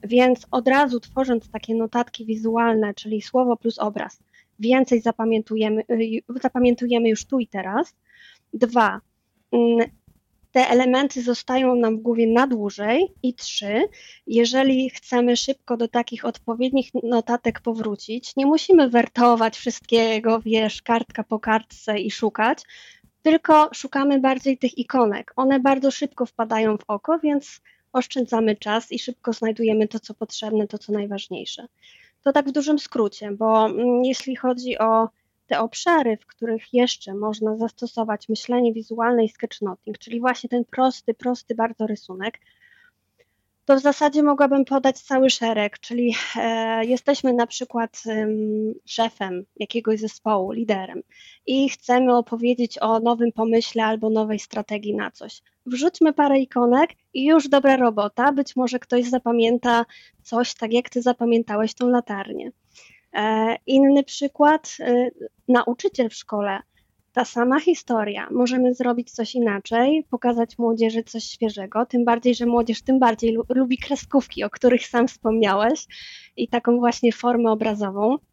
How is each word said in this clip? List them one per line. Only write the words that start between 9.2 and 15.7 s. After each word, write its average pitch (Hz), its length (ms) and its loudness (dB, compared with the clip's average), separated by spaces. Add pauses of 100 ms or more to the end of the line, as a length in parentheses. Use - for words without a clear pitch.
mm, 233 360 2 (640)
te 254 160 2
elementy 254 540 2
zostają 247 520 0
nam 226 240 0
w 220 40 -12
głowie 233 240 2
na 233 200 4
dłużej. 226 760 -2
I 247 120 -2
trzy, 214 540 -4 (380)
jeżeli 254 640 2
chcemy 240 460 0
szybko 254 400 -6